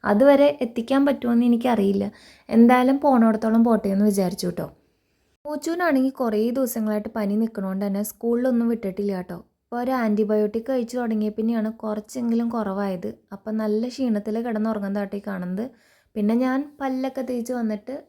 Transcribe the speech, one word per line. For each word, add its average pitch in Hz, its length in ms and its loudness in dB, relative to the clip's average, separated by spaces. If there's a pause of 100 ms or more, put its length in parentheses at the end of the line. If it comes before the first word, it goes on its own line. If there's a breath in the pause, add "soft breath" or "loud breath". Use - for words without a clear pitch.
അതുവരെ 269 440 6 (180)
എത്തിക്കാൻ 240 420 0
പറ്റുമോയെന്ന് 240 420 0
എനിക്കറിയില്ല. 214 560 2 (440 loud breath)
എന്തായാലും 247 540 6
പോണോടത്തോളം 226 640 4
പോട്ടെ 220 260 2
എന്ന് 196 160 2
വിചാരിച്ചു 190 400 0
കേട്ടോ. 170 180 -8 (800)
മോച്ചൂനാണെങ്കിൽ 294 760 0
കുറേ 220 220 0 (160)
ദിവസങ്ങളായിട്ട് 220 580 -2
പനി 208 280 -2
നിൽക്കണോണ്ട് 196 440 -4
തന്നെ 196 240 -2
സ്കൂളിലൊന്നും 233 600 0
വിട്ടിട്ടില്ല 202 480 -4
കേട്ടോ. 180 160 -12 (280)
അപ്പോൾ 240 180 -8
ഒരു 262 180 -2
ആൻറ്റിബയോട്ടിക് 214 720 0
കഴിച്ചു 247 280 -2
തുടങ്ങിയ 220 380 -2
പിന്നെയാണ് 220 340 -2 (120)
കുറച്ചെങ്കിലും 233 760 -2
കുറവായത്. 196 520 -4 (280)
അപ്പം 220 260 -6
നല്ല 214 180 0 (140)
ക്ഷീണത്തിൽ 220 420 -2 (120)
കിടന്നുറങ്ങുന്നതാട്ടോ 208 720 -4
ഈ - 80 -20
കാണുന്നത്. 185 360 -6 (500 soft breath)
പിന്നെ 220 300 2
ഞാൻ 262 140 0 (240)
പല്ലൊക്കെ 262 480 -4
തേച്ച് 247 300 -4
വന്നിട്ട് 220 340 -6 (140)